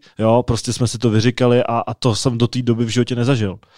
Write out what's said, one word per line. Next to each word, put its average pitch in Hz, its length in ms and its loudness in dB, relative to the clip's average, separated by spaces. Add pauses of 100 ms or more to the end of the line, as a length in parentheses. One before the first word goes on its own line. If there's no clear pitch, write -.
(200)
jo, 113 280 4
prostě 117 260 -2
jsme 120 140 0
si 117 100 -6
to 117 120 0
vyříkali 120 540 2
a, 117 160 -2
a 117 140 -6
to 110 220 0
jsem 120 220 -2
do 117 100 2
té 127 140 -6
doby 120 240 0
v 113 40 -4
životě 120 260 -2
nezažil. 117 440 -2 (180)